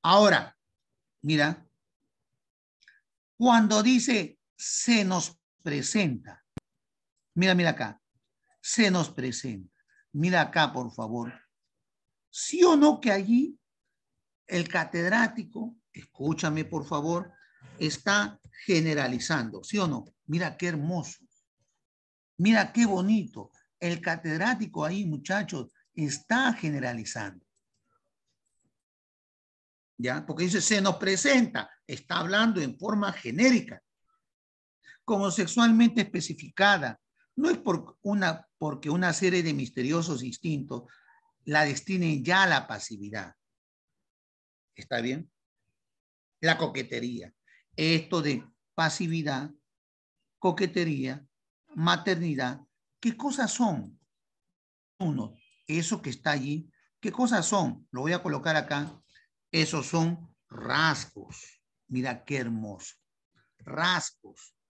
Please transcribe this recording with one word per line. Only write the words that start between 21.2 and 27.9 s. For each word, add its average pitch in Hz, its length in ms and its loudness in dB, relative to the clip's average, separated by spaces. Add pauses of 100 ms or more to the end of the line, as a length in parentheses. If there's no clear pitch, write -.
Mira 208 360 4
qué 233 120 4
bonito. 190 680 0 (280)
El 170 240 -4
catedrático 165 840 -4
ahí, 190 220 -4
muchachos, 156 680 -6 (220)
está 233 580 -2
generalizando. 120 920 -6 (2500)